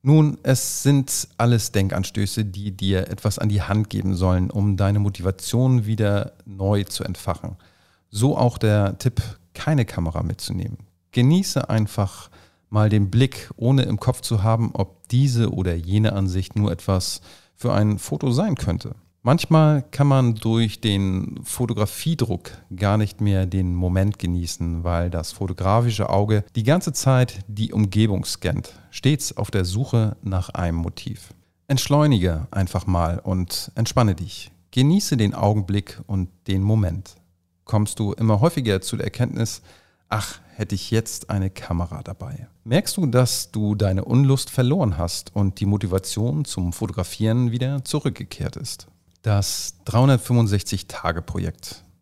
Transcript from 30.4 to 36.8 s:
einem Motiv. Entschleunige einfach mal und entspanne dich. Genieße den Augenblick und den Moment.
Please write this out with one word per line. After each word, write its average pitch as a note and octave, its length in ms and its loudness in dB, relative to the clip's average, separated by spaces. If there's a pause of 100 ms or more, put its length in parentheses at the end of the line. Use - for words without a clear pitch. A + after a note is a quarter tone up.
einem E2+ 280 -2
Motiv. - 560 -8 (320)
Entschleunige B2+ 880 2
einfach F#2 340 -2
mal F2 320 2
und - 560 -4
entspanne A2 400 2
dich. - 380 -12 (180)
Genieße D3+ 460 2
den G#2 180 2
Augenblick G2+ 720 0
und F#2+ 240 -2 (160)
den F#2+ 160 0
Moment. G2 540 0 (480)